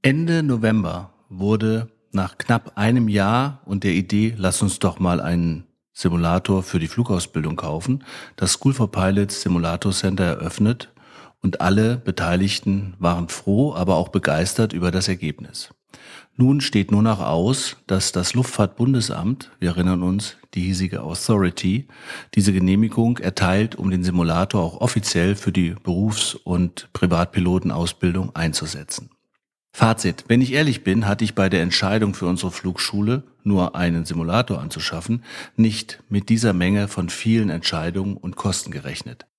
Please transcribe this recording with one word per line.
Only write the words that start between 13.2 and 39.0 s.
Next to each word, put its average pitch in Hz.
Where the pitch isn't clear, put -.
froh, 113
aber 95
auch 87
begeistert 87
über 87
das 92
Ergebnis. -
Nun 135
steht 101
nur 104
noch 110
aus, 90
dass -
das 90
Luftfahrtbundesamt, 117
wir 87
erinnern 90
uns, 95
die 90
hiesige 92
Authority, 95
diese 101
Genehmigung 107
erteilt, 95
um 95
den 90
Simulator 87
auch 82
offiziell 98
für 101
die 90
Berufs- 104
und 87
Privatpilotenausbildung 87
einzusetzen. 78
Fazit: 113
Wenn 120
ich 127
ehrlich 143
bin, 107
hatte 101
ich 101
bei 95
der 90
Entscheidung 98
für 92
unsere 90
Flugschule, 104
nur 98
einen 85
Simulator 85
anzuschaffen, 82
nicht 110
mit 101
dieser 113
Menge 98
von 87
vielen 110
Entscheidungen 85
und 92
Kosten -
gerechnet. -